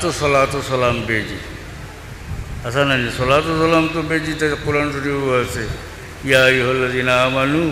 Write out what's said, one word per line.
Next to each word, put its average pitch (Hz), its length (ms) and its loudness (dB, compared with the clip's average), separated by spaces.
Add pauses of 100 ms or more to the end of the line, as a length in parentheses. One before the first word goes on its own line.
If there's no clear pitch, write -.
তো 175 120 -2
সালাত 139 420 2
ও 139 80 -4
সালাম 123 340 0 (100)
বেজি, 107 320 -2 (1300)
আচ্ছা 123 200 0
না, 139 100 2 (240)
সালাত 135 340 4
ও - 100 0
সালাম 160 220 4 (100)
তো 165 80 -2
বেজি, 156 320 -2
তাই 151 140 0 (160)
কোরআন 147 280 0
শরীফও 139 400 -2 (100)
আছে, 113 220 -4 (600)
ইয়া 135 200 6
আইয়ুহাল্লাযীনা 127 760 2
আমানু 135 500 2